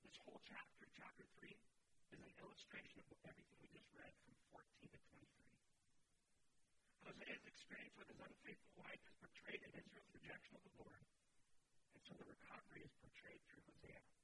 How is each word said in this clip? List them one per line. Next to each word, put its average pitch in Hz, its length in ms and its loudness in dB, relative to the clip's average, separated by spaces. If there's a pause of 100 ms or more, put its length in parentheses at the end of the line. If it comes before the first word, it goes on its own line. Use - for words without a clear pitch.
This - 140 -4
whole - 280 0
chapter, - 480 2
chapter - 320 0 (140)
three, - 180 2 (540)
is - 100 0
an - 180 -2
illustration - 600 2 (100)
of - 140 -2
everything - 360 -2
we - 80 -2
just - 240 -4
read - 200 0 (120)
from - 100 -6 (160)
fourteen - 400 -2
to - 80 -2 (100)
twenty-three. - 480 -6 (1500)
Hosea's - 440 6
experience - 500 2
with - 120 0
his - 100 0
unfaithful - 640 0
wife - 240 6
is - 80 -4
portrayed - 480 6
in - 160 0
Israel's - 340 -2
rejection - 420 2
of - 80 -2
the - 200 -6
Lord, - 220 -2 (920)
and - 80 -8
so - 120 2
the - 100 2
recovery - 580 2
is - 160 2
portrayed - 480 -2
through - 160 -4
Hosea. - 400 0 (200)